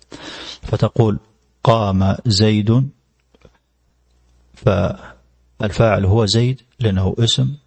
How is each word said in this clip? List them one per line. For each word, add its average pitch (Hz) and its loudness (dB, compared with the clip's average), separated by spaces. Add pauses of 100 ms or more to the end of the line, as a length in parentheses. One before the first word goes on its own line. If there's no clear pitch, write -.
(640)
فتقول: 107 0 (460)
"قام 98 2 (100)
زيد"، 110 2 (1600)
فالفاعل - -2
هو 104 2
زيد 120 0 (200)
لأنه 95 0
اسم 131 0 (100)